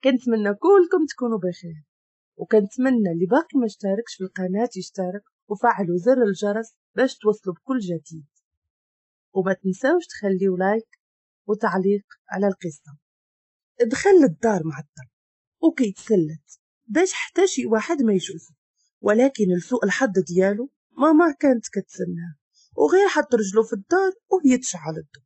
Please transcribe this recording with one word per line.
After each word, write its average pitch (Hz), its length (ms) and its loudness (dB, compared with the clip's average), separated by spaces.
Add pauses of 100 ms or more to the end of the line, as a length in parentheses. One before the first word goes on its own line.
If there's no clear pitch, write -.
كنتمنى 226 500 0
كلكم 359 560 4
تكونوا 226 300 -4
بخير، 170 440 -8 (540)
وكنتمنى 214 760 0
اللي 170 120 0
باقي 269 340 0
ما 240 60 0
اشتركش 208 520 -6
في 190 60 -8
القناة 190 540 -4
يشترك 185 460 -10 (240)
وفعلوا 196 500 -2
زر 240 260 2
الجرس 208 520 -4 (200)
باش 262 220 -2
توصلوا 202 380 -2
بكل 262 240 -6
جديد، 165 480 -10 (1040)
وما 190 200 0
تنساوش 262 540 -2
تخليوا 190 500 -2
لايك 208 300 0 (600)
وتعليق 202 580 0 (240)
على 196 180 -2
القصة. 156 500 -8 (920)
دخل 370 300 6
للدار 214 440 2
معطل - 440 -12 (540)
وكيتسلت 196 960 -2 (280)
باش 320 260 0
حتى - 340 -2
شي 269 180 -4
واحد 220 360 -2
ما 214 120 2
يشوفه، - 420 -6 (460)
ولكن 220 420 2 (140)
لسوء 165 280 -2
الحظ 196 420 0
ديالو 196 420 0 (280)
ماما 311 420 4
كانت 254 280 2
كتسناه، 175 680 -10 (420)
وغير 359 300 4
حط 294 280 0
رجلو 214 280 2
في 220 100 -4
الدار 370 380 0 (180)
وهي 285 280 2
تشعل 165 400 -8
الضو. - 280 -18